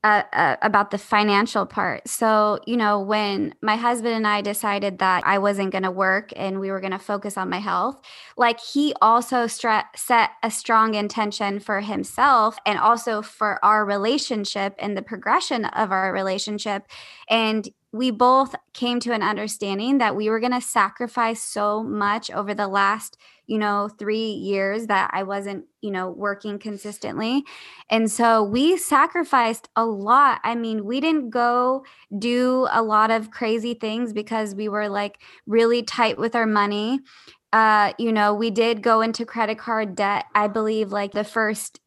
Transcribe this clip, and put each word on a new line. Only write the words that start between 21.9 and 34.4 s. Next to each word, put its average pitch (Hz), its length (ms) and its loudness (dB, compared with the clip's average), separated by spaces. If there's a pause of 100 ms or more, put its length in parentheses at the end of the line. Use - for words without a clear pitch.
over 202 240 -6
the 208 140 -4
last, 202 480 -2 (320)
you 220 100 -2
know, 208 300 0 (100)
three 220 320 -4
years 196 560 -4
that 196 260 0
I 196 120 -4
wasn't, 196 400 -8 (160)
you 208 100 -6
know, 185 180 -4
working 202 520 -6
consistently. 214 800 -6 (480)
And 226 180 2
so 226 360 4
we 269 320 2
sacrificed 277 960 0
a 226 100 2
lot. 226 600 4
I 233 100 -2
mean, 226 300 -4
we 247 160 -2
didn't 302 300 0
go 247 540 2 (320)
do 247 540 2
a - 100 2
lot 214 300 4
of 220 220 0
crazy 226 420 -2
things 226 380 -4
because 214 420 -4